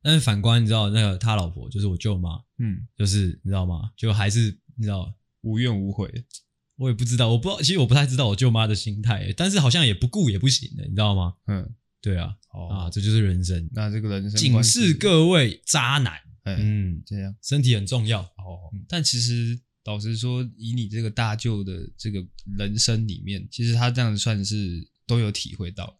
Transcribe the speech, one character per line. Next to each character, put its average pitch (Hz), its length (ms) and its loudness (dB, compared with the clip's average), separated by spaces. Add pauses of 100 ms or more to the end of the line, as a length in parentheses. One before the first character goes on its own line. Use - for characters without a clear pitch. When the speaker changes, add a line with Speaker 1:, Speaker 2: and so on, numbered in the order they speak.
Speaker 1:
但 151 100 4
是 160 60 6
反 104 220 2
观， 117 200 6
你 110 60 2
知 110 60 4
道， 104 160 2
那 110 120 4
个 98 160 2
他 110 180 0
老 87 140 0
婆， 76 200 -10
就 101 100 -4
是 101 80 2
我 92 80 0
舅 101 220 -2
妈， 87 140 -2 (280)
Speaker 2:
嗯。 110 260 -4 (120)
Speaker 1:
就 104 80 0
是， 98 380 2
你 95 60 -4
知 - 20 0
道 92 140 0
吗？ 87 300 -4
就 110 180 0
还 104 160 2
是， 107 300 2 (160)
你 113 80 -4
知 104 60 0
道， 95 260 -6 (260)
Speaker 2:
无 110 160 -2
怨 117 240 0
无 98 120 -2
悔。 104 180 -6 (680)
Speaker 1:
我 131 120 -2
也 120 40 2
不 113 100 -2
知 120 140 0
道， 117 120 4
我 117 100 4
不 175 100 -2
知 202 60 -4
道， - 40 -10
其 151 140 2
实 185 60 2
我 123 80 4
不 123 80 6
太 143 100 6
知 131 100 -2
道 131 120 2
我 101 80 2
舅 123 160 4
妈 113 160 4
的 107 80 2
心 107 260 -6
态， 98 340 -2
但 185 140 0
是 196 100 4
好 139 80 6
像 160 160 4
也 107 120 4
不 123 120 0
顾 156 220 2
也 98 80 0
不 131 100 2
行 - 300 0
的， - 60 -8
你 98 80 -6
知 95 60 -2
道 104 180 4
吗？ 87 180 0 (140)
Speaker 2:
嗯。 98 200 -4 (320)
Speaker 1:
对 98 160 -2
啊。 87 200 -4 (180)
Speaker 2:
哦。 87 160 -12
Speaker 1:
啊， 87 220 -4
这 101 100 -4
就 104 80 2
是 110 140 4
人 90 200 2
生。 87 300 -2
Speaker 2:
那 107 160 -4
这 107 100 -4
个 107 100 -4
人 98 200 -4
生 107 220 2
观 117 120 4
是 113 160 2
Speaker 1:
警 220 80 4
示 160 60 4
各 165 340 4
位 143 380 2
渣 135 320 2
男。 107 160 0 (300)
Speaker 2:
哎， - 160 -4
Speaker 1:
嗯。 104 440 0
Speaker 2:
这 104 160 -10
样。 98 220 -8
Speaker 1:
身 143 220 0
体 120 120 4
很 101 80 -2
重 113 220 -2
要。 107 160 -2
Speaker 2:
哦。 90 540 -16
Speaker 1:
嗯。 98 120 -12
Speaker 2:
但 170 160 -4
其 123 160 0
实 120 400 -2 (260)
老 104 140 -6
实 113 160 -4
说， 123 400 -4
以 113 180 -8
你 120 140 -4
这 107 140 -6
个 110 80 -4
大 107 260 -2
舅 107 280 -2
的 90 340 -8
这 110 140 -6
个 95 120 -6 (360)
人 104 180 -2
生 110 300 2
里 92 180 -8
面， 98 260 -8
其 117 140 -4
实 117 80 2
他 123 160 2
这 123 100 -2
样 113 160 0
算 101 300 -2
是 98 420 -4 (200)
都 120 120 2
有 104 120 0
体 - 240 -8
会 90 160 -8
到。 - 280 -14